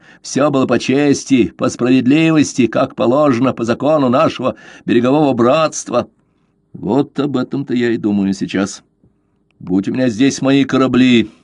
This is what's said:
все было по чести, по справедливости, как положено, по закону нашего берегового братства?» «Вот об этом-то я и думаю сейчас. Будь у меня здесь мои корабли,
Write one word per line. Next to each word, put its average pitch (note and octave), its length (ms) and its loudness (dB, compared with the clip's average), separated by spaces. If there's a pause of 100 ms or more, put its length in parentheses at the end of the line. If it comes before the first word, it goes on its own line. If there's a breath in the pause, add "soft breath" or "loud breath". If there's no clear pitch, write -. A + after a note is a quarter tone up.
(220 soft breath)
все C#3+ 280 -2
было C3 160 0
по B2 120 0
чести, C3+ 680 0
по - 200 -4
справедливости, C3 1000 2
как C3+ 280 -2
положено, B2 580 0
по A#2 120 -6
закону C3 440 0
нашего B2+ 480 0 (280 loud breath)
берегового C3 500 2
братства?» B2 720 0 (640)
«Вот C3+ 460 -4
об C3+ 180 -2
этом-то C3+ 380 -6
я A#2+ 160 0
и A2+ 60 -2
думаю G2+ 380 -2
сейчас. F#2+ 480 -6 (760)
Будь F#2+ 300 -2
у B2+ 60 -4
меня B2+ 160 -2
здесь C3 320 0
мои C3+ 220 2
корабли, B2+ 640 2 (140)